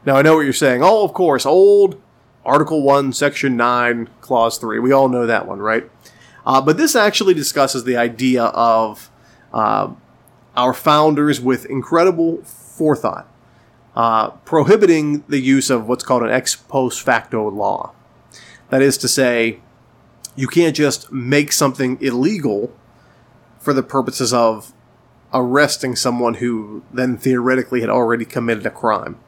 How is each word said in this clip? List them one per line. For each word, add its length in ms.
Now, 100
I 60
know 160
what 80
you're 80
saying. 280
"Oh, 220
of 100
course, 320
old 560
Article 380
One, 280
Section 460
nine, 500
Clause 360
three." 220
We 140
all 160
know 180
that 180
one, 140
right? 320
Uh, 160
but 160
this 200
actually 400
discusses 480
the 120
idea 500
of, 680
uh, 340
our 160
founders 680
with 280
incredible 760
forethought, 880
uh, 360
prohibiting 840
the 100
use 320
of 180
what's 160
called 200
an 80
ex 240
post 440
facto 480
law. 460
That 100
is 160
to 100
say, 520
you 120
can't 280
just 360
make 400
something 500
illegal 720
for 120
the 120
purposes 500
of 400
arresting 640
someone 380
who 480
then 280
theoretically 640
had 100
already 340
committed 400
a 60
crime. 560